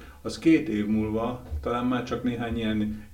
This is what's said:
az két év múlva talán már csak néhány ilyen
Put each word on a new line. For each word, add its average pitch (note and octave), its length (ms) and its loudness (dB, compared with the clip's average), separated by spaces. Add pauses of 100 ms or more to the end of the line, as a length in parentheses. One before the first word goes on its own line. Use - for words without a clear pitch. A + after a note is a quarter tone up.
(220)
az A2+ 160 -6
két D#3 300 6
év G#2 180 0
múlva G#2+ 560 0 (180)
talán B2 260 -2
már B2 180 0
csak A#2+ 180 -4
néhány A#2+ 340 0
ilyen A2 460 0 (120)